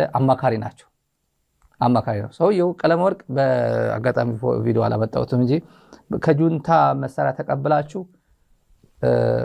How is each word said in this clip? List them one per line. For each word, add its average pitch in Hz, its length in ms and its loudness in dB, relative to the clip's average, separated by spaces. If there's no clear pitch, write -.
አማካሪ 131 460 2
ናቸው። 107 300 -12
አማካሪ 120 380 0
ነው - 140 -8
ሰውየው። 180 420 2
ቀለም 170 260 0
ወርቅ 190 280 0
በአጋጣሚ 120 1040 0
ፎ-፣ 120 240 -2
ቪዲዮ 113 240 0
አላመጣሁትም 113 560 -2
እንጂ 127 140 2
«ከጁንታ 160 540 0
መሳሪያ 135 380 -4
ተቀብላችሁ፣ 147 680 -4
እ፣ 127 80 0